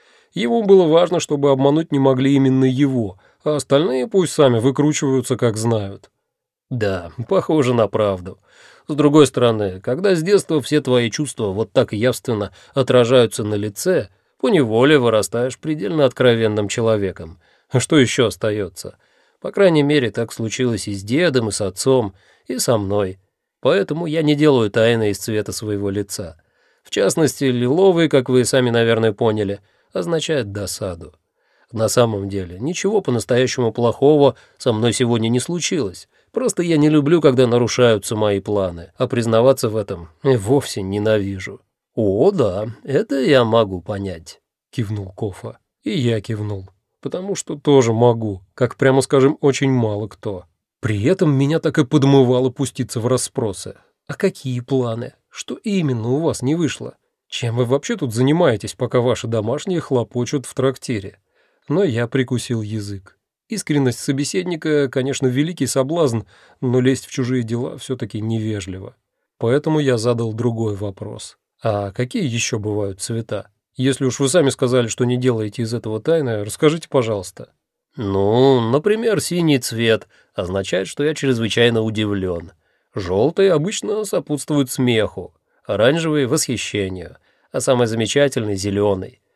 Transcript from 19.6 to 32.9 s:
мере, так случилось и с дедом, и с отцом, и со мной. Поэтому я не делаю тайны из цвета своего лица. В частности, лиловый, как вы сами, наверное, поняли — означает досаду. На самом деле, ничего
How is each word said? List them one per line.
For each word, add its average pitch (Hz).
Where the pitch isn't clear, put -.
мере, 143
так 113
случилось 113
и 104
с 98
дедом, 127
и -
с -
отцом, 107
и 262
со 123
мной. 98
Поэтому 170
я 160
не 147
делаю 139
тайны 113
из 95
цвета 107
своего 101
лица. 98
В -
частности, -
лиловый, 151
как 131
вы 127
сами, 123
наверное, 113
поняли — 104
означает 160
досаду. 92
На 110
самом 104
деле, 92
ничего 180